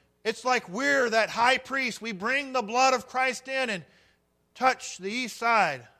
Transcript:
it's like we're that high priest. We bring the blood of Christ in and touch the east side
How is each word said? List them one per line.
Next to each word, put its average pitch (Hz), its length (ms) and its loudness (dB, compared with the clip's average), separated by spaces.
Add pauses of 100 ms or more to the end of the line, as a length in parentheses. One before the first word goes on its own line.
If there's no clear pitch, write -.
(240)
it's 226 200 -4
like 254 260 0
we're 269 420 2
that 220 180 4
high 247 300 2
priest. 254 420 -4
We 226 120 -6
bring 254 400 -4
the 247 100 0
blood 254 320 4
of 233 120 -4
Christ 254 400 -2
in 262 220 -2
and 180 160 -6 (720)
touch - 420 0
the 190 140 -8
east 240 260 -6
side 180 500 2 (120)